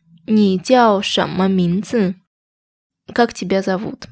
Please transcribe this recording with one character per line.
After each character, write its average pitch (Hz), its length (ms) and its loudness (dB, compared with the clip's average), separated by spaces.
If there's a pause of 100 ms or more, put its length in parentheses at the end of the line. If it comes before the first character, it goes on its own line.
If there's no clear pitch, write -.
(260)
你 208 320 2
叫 220 440 4
什 - 260 -2
么 185 220 -2
名 185 320 0
字？ 202 340 -2 (1000)
Как 233 200 0
тебя 190 280 -2
зовут? 190 500 -6